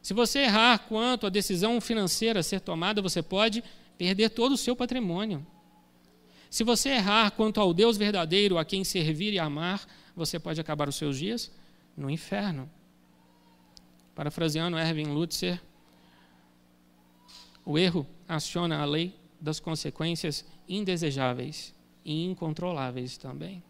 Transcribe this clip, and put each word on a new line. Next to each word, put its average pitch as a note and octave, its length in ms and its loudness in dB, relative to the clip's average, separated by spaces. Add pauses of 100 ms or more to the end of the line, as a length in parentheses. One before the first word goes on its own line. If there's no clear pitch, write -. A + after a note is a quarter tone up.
Se - 100 -8
você A#3 280 2
errar A3+ 480 6
quanto A3+ 380 0
à G3 40 0
decisão G3+ 500 0
financeira A3 600 0
a - 20 0
ser F#3+ 180 -2
tomada, F#3 400 -2
você F3+ 220 -2
pode G#3+ 400 0 (340)
perder G3 340 2
todo A#3+ 220 2
o C4 40 2
seu B3 180 0
patrimônio. G#3 720 -2 (1040)
Se - 140 0
você A#3+ 260 2
errar G#3 420 6
quanto A3 280 2
ao F#3 120 6
Deus G#3+ 240 6
verdadeiro G3 640 2
a D#3 60 2
quem F#3+ 200 -2
servir E3+ 480 0
e F#3+ 60 0
amar, E3 480 -2 (300)
você E3+ 220 -4
pode D#3+ 220 -6
acabar D3+ 280 -2
os C#3 80 -6
seus C#3 220 -4
dias G#3+ 320 -4 (460)
no C#3 140 -6
inferno. E3 580 -4 (1500)
Parafraseando D#3+ 640 -2
Erwin D#3+ 280 -2
Lutzer, F3 540 -2 (2000)
o D3+ 140 0
erro E3+ 280 2 (220)
aciona D#3+ 540 -2
a - 20 0
lei D#3+ 340 -2 (220)
das D3+ 180 -4
consequências D#3+ 840 -4 (240)
indesejáveis D3+ 1080 -2 (300)
e D#3+ 220 -4
incontroláveis D3+ 880 -6
também. D#3+ 540 -12